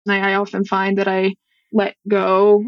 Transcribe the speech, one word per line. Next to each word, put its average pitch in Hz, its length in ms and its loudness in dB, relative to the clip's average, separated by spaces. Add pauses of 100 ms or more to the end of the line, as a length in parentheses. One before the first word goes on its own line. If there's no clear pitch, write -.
And 202 80 -2
I, 196 160 -2
I 196 60 0
often 196 280 -4
find 196 340 -2
that 196 100 0
I 190 260 0 (380)
let 202 240 -2 (100)
go 202 600 2